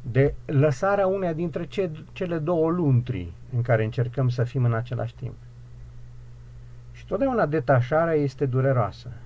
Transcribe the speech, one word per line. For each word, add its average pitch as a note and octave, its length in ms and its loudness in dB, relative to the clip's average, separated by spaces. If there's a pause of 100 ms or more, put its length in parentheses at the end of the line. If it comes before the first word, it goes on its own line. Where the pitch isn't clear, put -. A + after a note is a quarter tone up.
de C3 340 2 (100)
lăsarea F3 640 4
uneia F#3+ 260 0
dintre E3 340 -4
ce-, F#3 240 -2 (220)
cele F3 260 -4
două D#3+ 320 2
luntri B2 600 2 (220)
în A#2+ 80 2
care A2 220 4
încercăm B2 440 0
să A#2+ 160 2
fim B2 200 0
în A#2 100 4
același A2+ 400 -4
timp. A2 200 -10 (1600)
Și - 140 -18
totdeauna A3 400 2
detașarea D#3 680 2
este D3 320 0
dureroasă. B2 680 0 (140)